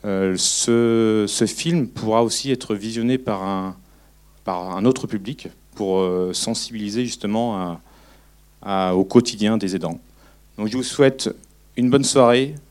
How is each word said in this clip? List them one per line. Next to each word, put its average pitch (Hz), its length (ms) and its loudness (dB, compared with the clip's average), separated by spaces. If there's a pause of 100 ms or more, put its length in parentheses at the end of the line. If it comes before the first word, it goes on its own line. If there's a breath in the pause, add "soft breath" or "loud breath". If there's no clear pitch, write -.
euh, 95 320 0
ce, 113 880 2
ce - 180 0
film 160 420 -2
pourra 113 360 2
aussi 117 280 -2
être 127 220 -2
visionné 113 440 -2
par 107 260 -4
un, 95 320 -4 (720 soft breath)
par 90 320 -4
un 98 80 -2
autre 131 220 2
public 104 420 -10 (260)
pour, 95 240 0
euh, 92 320 0
sensibiliser 110 760 -4
justement 110 520 -4
à, 87 240 -6 (800 soft breath)
à, 95 340 0
au 95 80 4
quotidien 110 540 2
des 95 180 -4
aidants. 85 240 -6 (580 soft breath)
Donc, 107 120 -6
je 120 80 -6
vous 127 60 -4
souhaite 135 460 2 (460)
une 123 140 2
bonne 139 160 4
soirée 131 500 4 (160)